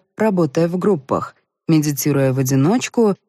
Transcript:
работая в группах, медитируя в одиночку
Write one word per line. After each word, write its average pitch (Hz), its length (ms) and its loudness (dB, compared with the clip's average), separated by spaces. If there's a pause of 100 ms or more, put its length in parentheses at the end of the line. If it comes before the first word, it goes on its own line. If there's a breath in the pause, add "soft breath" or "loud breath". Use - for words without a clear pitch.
(160)
работая 175 520 0
в 175 100 -4
группах, 175 580 -2 (320)
медитируя 147 640 0
в 127 60 -2
одиночку 170 760 0 (140)